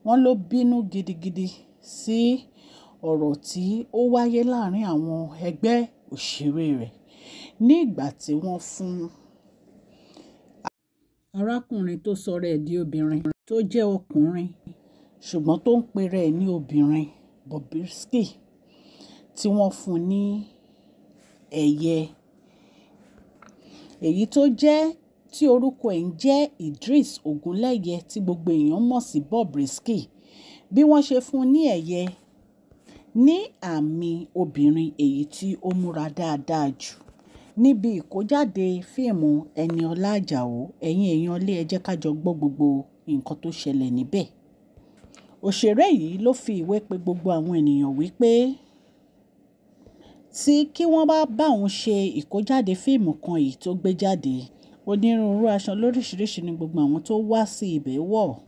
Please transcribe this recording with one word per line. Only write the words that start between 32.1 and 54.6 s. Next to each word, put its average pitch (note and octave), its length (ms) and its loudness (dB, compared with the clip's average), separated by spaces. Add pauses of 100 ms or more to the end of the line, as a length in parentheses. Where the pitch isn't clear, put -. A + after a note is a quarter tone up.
ní C#4+ 220 6 (240)
àmì E3 500 -2 (220)
obìnrin D3+ 640 2
èyí C#3+ 280 2
tí G3 300 -10
ó - 180 -8
múra E3+ 360 -2
dáadáa D3+ 600 -2
jù - 240 -14 (600)
níbi A#3 360 4
ìkójáde G3 720 -2 (160)
fíìmù F#3+ 480 -2 (240)
Ẹniọlá E3 600 -2
Àjàó. B2+ 440 -2 (200)
Ẹ̀yin F3+ 320 0
èèyàn E3+ 280 0
ilé, G3 160 -2
ẹ E3+ 100 -2
jẹ́ F3+ 200 -4
ká F#3 120 -4
jọ D#3 180 -4
gbọ́ E3 220 -2
gbogbo D3 320 0 (380)
nǹkan D3 320 -4
tó E3 120 -10
ṣẹlẹ̀ C3+ 420 -2
níbẹ̀. C3 360 -2 (1160)
Òṣèré G#3 460 4
yìí F3+ 280 2
ló A#3 160 2
fi A#3+ 240 -6
ìwé F3 220 -2
pe G#3 180 -8
gbogbo F3 340 -4
àwọn E3 260 0
ènìyàn C#3+ 380 2
wípé F#3 360 2 (2000)
tí D4 220 4 (100)
kí E4 200 -6
wọ́n D#4+ 220 4
bá D#4 180 4
bá A#3+ 220 0
òun G3+ 220 2
ṣe G#3 260 -2 (200)
ìkójáde G3+ 600 0
fíìmù G#3 380 2
kan E3+ 220 -6
èyí C#3+ 240 2
tó F#3 140 -6
gbé F#3 200 -2
jáde. E3 420 0 (500)